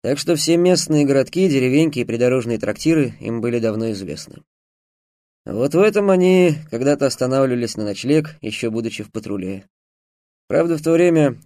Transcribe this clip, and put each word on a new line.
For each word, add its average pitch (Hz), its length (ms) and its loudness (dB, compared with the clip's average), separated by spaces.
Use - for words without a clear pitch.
Так 139 120 -2
что 170 180 0
все 165 200 0
местные 160 480 2
городки, 139 440 0
деревеньки 135 500 2
и 117 60 -4
придорожные 117 540 0
трактиры 127 600 -2
им 113 220 -6
были 117 180 -2
давно 113 320 -2
известны. 90 460 -12
Вот 127 280 -2
в 165 60 4
этом 208 300 4
они 180 460 4
когда-то 143 360 0
останавливались 127 720 -2
на 107 60 -6
ночлег, 147 580 -2
ещё 110 280 -6
будучи 110 340 -6
в 107 80 -16
патруле. 98 540 -8
Правда, 165 300 0
в 156 40 -8
то 160 100 0
время 160 540 2